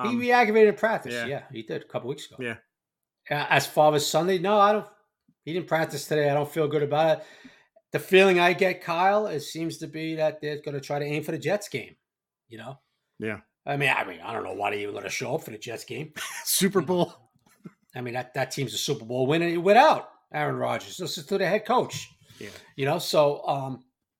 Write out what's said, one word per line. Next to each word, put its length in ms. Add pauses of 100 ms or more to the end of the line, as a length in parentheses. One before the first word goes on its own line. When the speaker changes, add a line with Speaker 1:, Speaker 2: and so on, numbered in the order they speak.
Speaker 1:
He 80
Speaker 2:
um, 80
Speaker 1:
re-aggravated 520
in 60
practice. 380
Speaker 2:
Yeah. 140
Speaker 1:
Yeah, 240
he 100
did 220
a 20
couple 240
weeks 160
ago. 140
Speaker 2:
Yeah. 160 (760)
Speaker 1:
Uh, 200
as 180
far 260
as 140
Sunday, 320
no, 180
I 140
don't, 160 (580)
he 80
didn't 140
practice 400
today. 240
I 20
don't 180
feel 160
good 140
about 380
it. 60 (640)
The 80
feeling 400
I 140
get, 280
Kyle, 460
it 140
seems 360
to 100
be 280
that 260
they're 200
gonna 200
try 180
to 60
aim 180
for 80
the 60
Jets 320
game, 260 (540)
you 80
know? 220 (400)
Speaker 2:
Yeah. 200 (260)
Speaker 1:
I 120
mean, 180
I 100
mean, 160
I 120
don't 100
know 100
why 180
they 120
even 120
let 100
us 80
show 220
up 80
for 80
the 60
Jets 280
game. 280 (160)
Speaker 2:
<laughs> 140
Super 380
Speaker 1:
You 40
know? 20 (180)
Speaker 2:
Bowl. 80 (800)
Speaker 1:
I 60
mean, 140
that, 180
that 180
team's 220
a 40
Super 280
Bowl 220
winner 320
without 500 (240)
Aaron 240
Rodgers. 400
This 200
is 100
to 100
the 100
head 180
coach. 440 (300)
Speaker 2:
Yeah. 100 (260)
Speaker 1:
You 100
know, 140
so, 480
um, 360 (360)